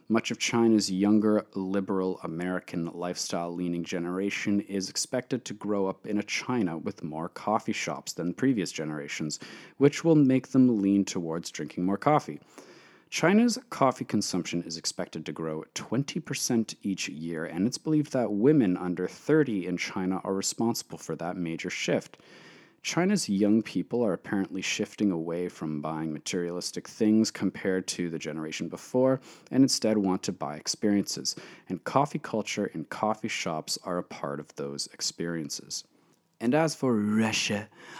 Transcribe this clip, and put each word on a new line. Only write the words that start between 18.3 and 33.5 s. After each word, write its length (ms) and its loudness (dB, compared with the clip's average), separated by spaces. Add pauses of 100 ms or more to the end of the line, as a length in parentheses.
women 460 6
under 300 -2
thirty 580 2
in 120 -2
China 460 -2
are 120 -2
responsible 640 -2
for 160 -6
that 220 -6
major 340 -4
shift. 480 -2 (640)
China's 460 0
young 320 4
people 420 -2
are 100 2
apparently 460 -4
shifting 520 0
away 360 -2
from 340 -6
buying 300 -4
materialistic 760 -6
things 420 4
compared 560 -2
to 240 -4
the 80 -4
generation 500 -6
before, 540 0 (300)
and 100 6
instead 380 4
want 240 2
to 80 -2
buy 240 -6
experiences, 800 0 (340)
and 140 -6
coffee 340 2
culture 560 -4
and 160 -6
coffee 380 -2
shops 560 -4